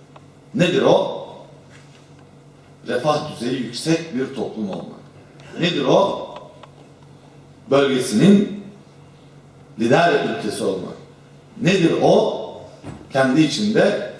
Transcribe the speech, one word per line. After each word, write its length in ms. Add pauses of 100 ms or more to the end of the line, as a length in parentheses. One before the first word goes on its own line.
(540)
Nedir 280
o? 440 (1600)
Refah 440
düzeyi 300
yüksek 520
bir 200
toplum 360
olmak. 300 (600)
Nedir 240
o? 440 (1400)
Bölgesinin 920 (1160)
lider 580
ülkesi 260
olmak. 300 (680)
Nedir 300 (100)
o? 400 (720)
Kendi 280
içinde 800